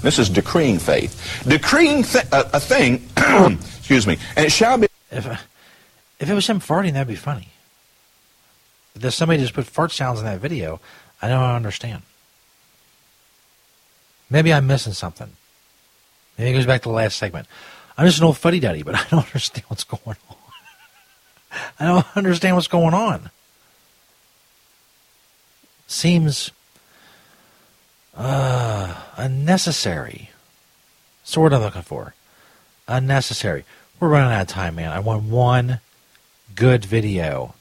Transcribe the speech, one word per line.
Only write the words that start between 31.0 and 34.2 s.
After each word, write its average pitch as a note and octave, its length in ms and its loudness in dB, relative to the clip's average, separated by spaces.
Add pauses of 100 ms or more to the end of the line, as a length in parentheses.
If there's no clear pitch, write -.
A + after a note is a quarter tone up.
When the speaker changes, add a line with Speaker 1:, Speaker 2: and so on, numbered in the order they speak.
Speaker 2:
That's - 140 -12
the D#3+ 60 0
word D#3+ 120 6
I'm C3 80 4
looking G2 220 -6
for. - 320 -14 (720)
Unnecessary. B2 760 -2 (360)
We're F3 80 2
running C#3 240 6